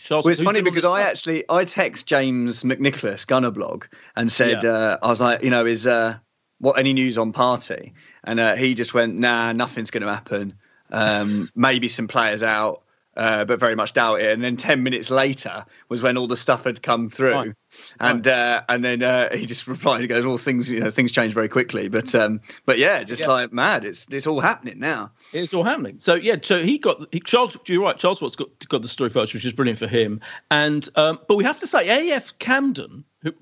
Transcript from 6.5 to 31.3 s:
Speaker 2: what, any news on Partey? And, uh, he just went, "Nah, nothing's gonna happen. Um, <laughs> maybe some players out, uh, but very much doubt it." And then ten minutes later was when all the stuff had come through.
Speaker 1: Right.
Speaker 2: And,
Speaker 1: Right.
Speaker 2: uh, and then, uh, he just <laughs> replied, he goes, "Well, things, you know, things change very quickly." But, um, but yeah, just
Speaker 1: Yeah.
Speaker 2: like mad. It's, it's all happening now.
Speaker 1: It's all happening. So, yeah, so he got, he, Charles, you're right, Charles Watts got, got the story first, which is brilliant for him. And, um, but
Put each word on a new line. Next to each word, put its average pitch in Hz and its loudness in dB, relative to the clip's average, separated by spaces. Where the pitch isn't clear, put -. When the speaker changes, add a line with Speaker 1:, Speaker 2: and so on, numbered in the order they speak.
Speaker 2:
what, 131 2
any 135 2
news 127 0
on 113 0
Partey? 123 -2
And, 117 -2
uh, 110 4
he 127 2
just 117 -4
went, 117 2
"Nah, 117 0
nothing's 117 -4
gonna 104 -4
happen. 101 -6
Um, 104 0
<laughs> - -20
maybe 123 2
some 113 -4
players 110 0
out, 107 -2
uh, 110 0
but 117 0
very 117 2
much 110 -2
doubt 113 2
it." 110 2
And 113 0
then 123 -2
ten 131 0
minutes 127 -2
later 135 -2
was 120 -6
when 123 2
all 127 -2
the 120 -2
stuff - 0
had 120 -4
come 117 0
through. 131 2
Speaker 1:
Right. 120 -2
Speaker 2:
And, 120 0
Speaker 1:
Right. 131 6
Speaker 2:
uh, 120 0
and 123 0
then, 123 -2
uh, 123 2
he 107 -4
just 113 -10
<laughs> - -8
replied, 123 0
he 123 -4
goes, 120 0
"Well, 127 0
things, 123 -2
you 113 -2
know, 113 -2
things 120 0
change 113 0
very 110 0
quickly." 113 -2
But, 113 0
um, 107 2
but 127 2
yeah, 147 2
just 117 -6
Speaker 1:
Yeah. 151 -2
Speaker 2:
like 123 0
mad. 131 0
It's, - -10
it's 135 -6
all 156 0
happening 156 -2
now. 127 -6
Speaker 1:
It's 170 -6
all 175 0
happening. 247 -4
So, 175 2
yeah, 196 0
so 190 2
he 254 2
got, 196 0
he, - -4
Charles, - 0
you're 180 0
right, 180 0
Charles 185 0
Watts 131 -8
got, 147 -8
got 123 0
the 117 -10
story 120 -2
first, 110 0
which 113 -10
is 123 -4
brilliant 120 0
for 113 -4
him. 110 0
And, 151 2
um, 160 4
but 208 6